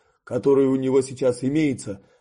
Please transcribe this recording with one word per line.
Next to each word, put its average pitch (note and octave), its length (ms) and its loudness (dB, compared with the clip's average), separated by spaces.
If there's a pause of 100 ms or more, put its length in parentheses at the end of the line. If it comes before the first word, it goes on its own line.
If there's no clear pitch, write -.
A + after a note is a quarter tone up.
(240)
который C3+ 420 2
у C3 100 2
него C3 260 2
сейчас B2+ 420 -2
имеется, C3+ 600 -2 (180)